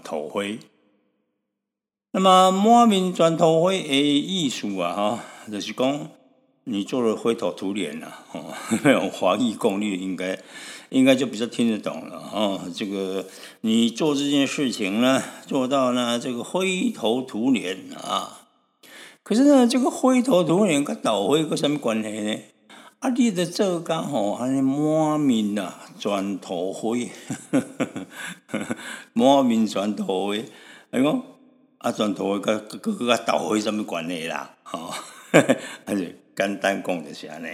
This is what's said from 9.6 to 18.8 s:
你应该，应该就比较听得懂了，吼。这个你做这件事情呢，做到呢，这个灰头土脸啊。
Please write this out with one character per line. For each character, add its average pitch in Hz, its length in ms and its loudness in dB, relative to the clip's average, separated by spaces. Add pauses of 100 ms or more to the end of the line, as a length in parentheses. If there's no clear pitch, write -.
你 104 120 -2
应 95 240 -6
该， 92 200 -4 (520)
应 131 160 4
该 135 100 8
就 131 120 0
比 104 120 -8
较 117 80 -4
听 117 240 0
得 107 80 -2
懂 - 300 -8
了， 85 100 -16
吼。 98 420 -4 (140)
这 113 100 -6
个 95 420 -4 (340)
你 113 280 2
做 151 260 0
这 143 140 -2
件 143 160 2
事 127 280 -2
情 104 280 -2
呢， 127 220 4 (240)
做 131 200 0
到 131 260 2
呢， 120 260 0
这 127 140 -6
个 120 100 -6
灰 185 480 -2
头 117 320 -2
土 123 300 0
脸 95 260 -2 (160)
啊。 - 540 -8 (720)